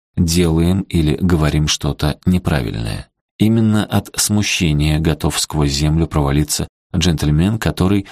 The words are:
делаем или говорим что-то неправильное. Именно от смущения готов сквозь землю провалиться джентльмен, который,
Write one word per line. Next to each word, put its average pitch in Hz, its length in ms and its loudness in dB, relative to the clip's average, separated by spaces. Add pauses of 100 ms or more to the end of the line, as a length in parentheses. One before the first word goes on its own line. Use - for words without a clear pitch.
(160)
делаем 85 680 2
или 76 380 0
говорим 76 480 2
что-то 73 580 -4
неправильное. 57 840 -2 (280)
Именно 107 480 2
от - 300 -2
смущения 78 840 0
готов 80 400 -2
сквозь 73 320 -2
землю 76 360 0
провалиться 73 600 -2 (280)
джентльмен, 82 640 0
который, 98 520 0